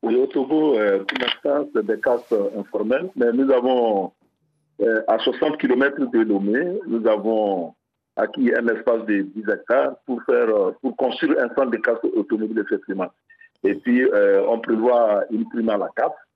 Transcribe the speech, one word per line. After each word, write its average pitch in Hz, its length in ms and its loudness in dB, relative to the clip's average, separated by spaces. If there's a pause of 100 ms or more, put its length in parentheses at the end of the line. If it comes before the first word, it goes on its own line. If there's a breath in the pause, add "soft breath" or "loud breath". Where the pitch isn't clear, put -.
Oui, 113 120 0
au 131 120 4
Togo, 143 500 0
euh, 101 280 2
pour 131 140 -6
l'instant, 143 560 -2
c'est 107 120 0
des 107 120 0
casse, 120 220 0 (100)
euh, 104 300 -2
informelles, 113 560 -4
mais 120 160 2
nous 135 180 2
avons, 120 640 2 (720)
euh, 113 260 2
à 113 100 2
soixante 147 400 -2
kilomètres 135 400 2 (140)
de 123 80 2
Lomé, 110 680 0
nous 113 220 -4
avons 104 680 0 (400)
acquis 117 400 0
un 117 140 0
espace 113 380 0
de 101 160 0
dix 101 280 -8
hectares 127 440 0 (100)
pour 120 200 -6
faire, 120 260 2
euh, 101 200 2 (100)
pour 131 160 -4
construire 131 440 0
un 123 160 0
centre 131 160 0
de 113 60 -4
casse 113 200 0 (160)
automobile, 107 500 -2
effectivement. 95 440 -6 (560 soft breath)
Et 101 100 2
puis, 123 300 0
euh, 101 440 4
on 113 120 0
prévoit 113 680 2
une 113 180 -4
prime 113 220 -2
à 101 80 0
la 95 180 -4
cap 143 180 -2 (220)